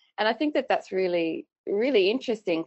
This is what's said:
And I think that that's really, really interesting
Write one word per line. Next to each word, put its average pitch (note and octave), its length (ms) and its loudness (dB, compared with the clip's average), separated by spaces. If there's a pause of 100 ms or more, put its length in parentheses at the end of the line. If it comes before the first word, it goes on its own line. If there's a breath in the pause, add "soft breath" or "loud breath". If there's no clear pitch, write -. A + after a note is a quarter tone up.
(180)
And G#3+ 100 2
I A#3 60 2
think D4 200 -2
that C4+ 160 0
that's - 220 0
really, F3 540 0 (220)
really G#3 420 2
interesting G#3+ 580 -2